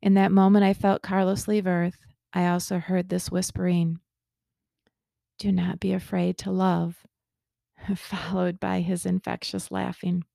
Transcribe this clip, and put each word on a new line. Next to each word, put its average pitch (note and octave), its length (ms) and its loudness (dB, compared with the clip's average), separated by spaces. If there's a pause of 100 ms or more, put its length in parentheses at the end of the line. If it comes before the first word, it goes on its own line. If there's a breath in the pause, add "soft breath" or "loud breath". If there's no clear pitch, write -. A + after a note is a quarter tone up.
In G3 120 4
that F#3+ 180 4
moment G3 320 8
I G3 100 4
felt G3 280 0
Carlos F#3+ 460 -2
leave G#3+ 180 0
Earth, F3 300 0 (380)
I F3+ 140 2
also F3 300 -2
heard F3+ 300 -2
this F3+ 220 -4
whispering, F3+ 680 0 (1400)
"Do G#3 120 -2
not F3+ 300 0
be F#3+ 140 0
afraid F3+ 440 -2
to G3 120 -6
love," F3 560 0 (720)
<laughs> - 180 -4
followed F3+ 640 -4
by F#3 220 -2
his F3 240 -4
infectious - 640 -4
laughing. F3+ 540 -4 (100)